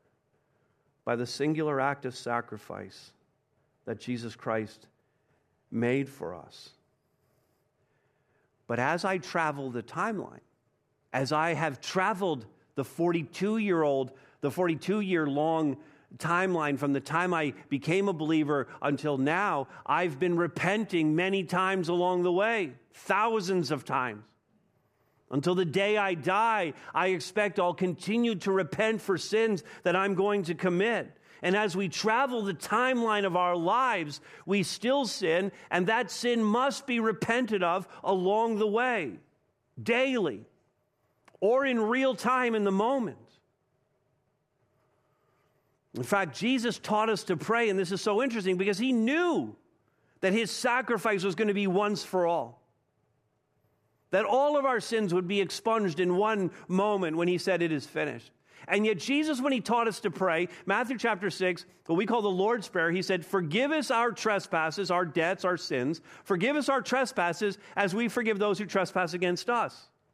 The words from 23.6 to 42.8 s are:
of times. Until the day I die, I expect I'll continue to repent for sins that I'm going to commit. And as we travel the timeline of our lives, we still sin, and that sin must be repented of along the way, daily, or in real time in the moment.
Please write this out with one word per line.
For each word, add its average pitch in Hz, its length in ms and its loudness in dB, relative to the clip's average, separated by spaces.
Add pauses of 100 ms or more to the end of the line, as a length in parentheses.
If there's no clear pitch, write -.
of 135 140 -4
times. 123 400 -4 (1080)
Until 143 240 2
the 185 120 2
day 196 320 2
I 196 160 0
die, 185 580 0 (220)
I 175 140 2
expect 190 520 -2
I'll 175 140 2
continue 208 640 0
to 196 140 -2
repent 196 520 0
for 180 160 0
sins 220 440 0 (200)
that 175 120 2
I'm 196 200 2
going 202 300 2
to 170 100 -4
commit. 185 600 0 (280)
And 180 140 2
as 208 200 0
we 196 120 0
travel 233 540 0
the 196 120 -2
timeline 226 720 2
of 175 100 2
our 180 180 2
lives, 180 680 0 (240)
we 196 160 2
still 254 420 0
sin, 185 480 0 (180)
and 175 180 -2
that 233 220 0
sin 240 320 0
must 240 440 0
be 240 140 0
repented 220 600 0
of 175 240 0 (160)
along 202 560 2
the 214 80 2
way, 214 520 -2 (640)
daily, 220 640 0 (920)
or 254 260 4
in 247 120 2
real 247 360 2
time 247 400 0
in 214 100 2
the 196 80 2
moment. 220 460 0 (2750)